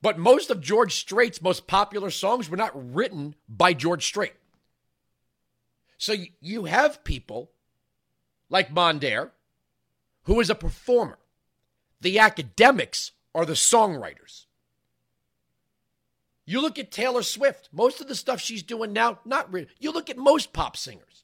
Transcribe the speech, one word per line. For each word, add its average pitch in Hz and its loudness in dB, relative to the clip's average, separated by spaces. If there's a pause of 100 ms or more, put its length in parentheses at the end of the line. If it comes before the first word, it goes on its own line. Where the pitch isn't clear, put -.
But 208 0
most 254 6
of 196 -2
George 190 0
Strait's 220 -2
most 180 -2
popular 196 -2
songs 208 -2
were 175 -8
not 143 -6
written 156 -6 (120)
by 165 2
George 160 -2
Strait. - -6 (1600)
So - -6
y-, 185 -10
you 202 -10
have 262 0
people 123 -8 (1000)
like 185 0
Mondaire 151 0 (920)
who 220 2
is 202 2
a 214 2
performer. - -2 (840)
The 185 2
academics 208 4 (220)
are 165 0
the 156 -6
songwriters. 147 0 (2000)
You 196 -4
look 302 -4
at 285 -12
Taylor 247 -2
Swift, - -2
most 240 0
of 277 -18
the 269 -10
stuff - -4
she's 214 -10
doing 220 -8
now, 226 0
not 262 -4
really. 180 -8 (100)
You 302 -6
look 320 -8
at 254 -10
most 277 4
pop 147 -6
singers. - -16